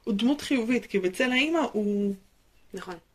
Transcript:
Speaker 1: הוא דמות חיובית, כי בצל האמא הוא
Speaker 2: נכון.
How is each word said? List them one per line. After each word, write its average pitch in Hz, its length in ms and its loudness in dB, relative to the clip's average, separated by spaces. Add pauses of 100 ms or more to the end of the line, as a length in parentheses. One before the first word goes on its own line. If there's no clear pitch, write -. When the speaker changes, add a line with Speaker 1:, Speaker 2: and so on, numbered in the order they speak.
Speaker 1:
הוא 233 100 -2
דמות 240 280 2
חיובית, 240 440 0
כי 196 140 -2
בצל 185 320 0
האמא 302 280 2 (120)
הוא 202 440 0 (580)
Speaker 2:
נכון. 180 220 -12 (180)